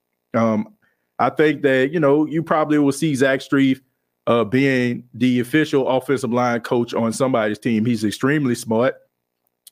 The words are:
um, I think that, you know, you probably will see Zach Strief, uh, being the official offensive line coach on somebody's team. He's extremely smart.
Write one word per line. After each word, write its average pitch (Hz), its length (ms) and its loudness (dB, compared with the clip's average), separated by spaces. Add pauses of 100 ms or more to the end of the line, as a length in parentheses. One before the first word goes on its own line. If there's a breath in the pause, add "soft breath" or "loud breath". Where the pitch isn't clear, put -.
(340)
um, 113 400 0 (460)
I 120 100 2
think 151 320 0
that, 135 300 2
you 175 80 -2
know, 151 260 2
you 151 180 -4
probably 151 360 0
will 143 120 2
see 151 240 -2
Zach 135 240 2
Strief, 135 420 0 (440)
uh, 117 180 2
being 123 600 0 (100)
the 123 260 0
official 139 480 0
offensive 127 440 -2
line 120 300 0
coach 120 320 -2
on 113 200 -2
somebody's 110 460 -2
team. 110 260 0
He's 117 180 -2
extremely 131 520 0
smart. 117 400 -2 (760)